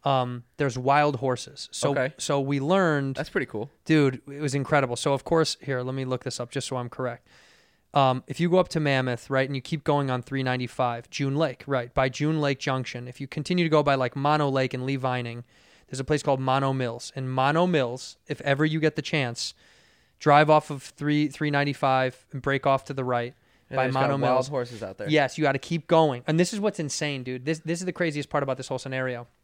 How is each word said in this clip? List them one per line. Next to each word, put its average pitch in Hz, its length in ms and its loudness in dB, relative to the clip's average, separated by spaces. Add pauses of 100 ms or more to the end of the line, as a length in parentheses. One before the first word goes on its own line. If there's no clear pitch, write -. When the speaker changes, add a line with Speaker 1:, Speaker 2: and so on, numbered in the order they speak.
Speaker 1:
Um, 123 400 0 (140)
there's 131 200 0
wild 143 400 2
horses. - 540 -4
So, - 200 -2
Speaker 2:
Okay. 139 260 -2
Speaker 1:
so 143 240 -2
we 139 180 0
learned 147 560 2
Speaker 2:
That's 156 140 -8
pretty 165 160 -2
cool. 110 240 -8 (160)
Speaker 1:
Dude, 143 420 4
it 139 140 -12
was 139 120 -2
incredible. 135 440 0
So, 143 160 0
of 135 100 -2
course, 160 380 2
here, 131 200 -4
let 131 140 -6
me 135 80 -4
look 127 220 -4
this - 160 -8
up 117 100 -8
just 135 160 -6
so 135 80 -6
I'm 123 140 -6
correct. 123 380 -8 (680)
Um, 131 340 4
if - 120 -10
you 170 100 4
go 175 80 4
up 180 120 4
to 165 100 -2
Mammoth, 131 500 0
right, 135 180 2
and 139 80 -6
you 131 60 -4
keep 151 220 -6
going 143 260 2
on 123 140 -2
three 135 200 -4
ninety-five, 127 680 -2
June 139 240 -2
Lake, 147 320 -2
right, 127 260 -2
by 135 160 2
June 151 320 0
Lake 139 180 0
Junction, 123 480 -4
if 127 140 -14
you 135 60 -8
continue 175 360 0
to 165 60 2
go 151 140 6
by, 143 120 4
like, 127 200 0
Mono 143 340 2
Lake 131 240 0
and 127 120 -6
Lee 139 120 -2
Vining, 123 460 -4 (440)
there's 131 120 -10
a 135 40 -4
place 147 200 0
called 135 160 2
Mono 135 340 2
Mills. 120 420 -4
And 131 160 -6
Mono 143 360 4
Mills, 131 500 -2 (100)
if - 140 -6
ever 143 240 2
you 160 140 0
get 151 160 2
the 147 80 -4
chance, 127 500 -2 (680)
drive 151 300 6
off 151 220 6
of 139 120 -8
three, 147 440 -2
three 147 240 -4
ninety-five 135 840 0
and 135 80 -8
break 139 240 -2
off 135 200 2
to 143 100 -10
the 135 100 -4
right. 123 300 -2 (380)
Speaker 2:
And 135 40 0
Speaker 1:
by 131 60 2
Speaker 2:
there's 131 120 0
got 131 140 2
Speaker 1:
Mono 139 140 0
Speaker 2:
wild 131 120 2
Speaker 1:
Mills. 131 120 0
Speaker 2:
horses 123 360 -6
out 95 140 -10
there. 107 120 -8
Speaker 1:
Yes, 147 280 2
you 151 60 0
gotta 139 160 2
keep - 280 -6
going. 151 400 4
And 160 120 2
this 180 140 2
is 208 60 -4
what's 208 200 -2
insane, 143 440 -4
dude. 127 220 -8
This, 156 140 -2
this 165 220 -4
is 185 40 -6
the 180 80 -4
craziest 147 360 -2
part 143 140 0
about 131 140 -2
this - 100 -12
whole 131 120 -4
scenario. 131 480 -6 (160)